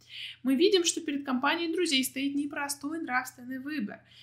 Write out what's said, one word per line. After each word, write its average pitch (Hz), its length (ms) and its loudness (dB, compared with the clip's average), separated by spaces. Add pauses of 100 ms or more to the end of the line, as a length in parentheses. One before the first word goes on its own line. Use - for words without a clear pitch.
(440)
Мы 269 120 4
видим, 359 280 6
что 330 180 0
перед 285 240 -4
компанией 294 460 0
друзей 311 320 2
стоит 277 320 -4
непростой 285 640 -4
нравственный 254 600 -6
выбор: 277 420 -6 (220)